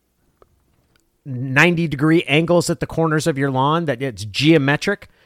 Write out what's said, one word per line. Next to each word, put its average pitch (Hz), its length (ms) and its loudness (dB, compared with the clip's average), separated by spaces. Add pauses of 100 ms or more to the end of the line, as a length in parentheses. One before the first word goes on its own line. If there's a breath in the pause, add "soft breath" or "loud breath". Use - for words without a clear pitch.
(1300)
ninety 143 640 0
degree 156 360 2
angles 160 460 0
at 165 100 -4
the 147 60 -4
corners 156 400 -2
of 151 120 -2
your 139 120 -2
lawn, 143 360 0
that 131 180 -4
it's 107 220 -10
geometric, 147 840 0 (160 soft breath)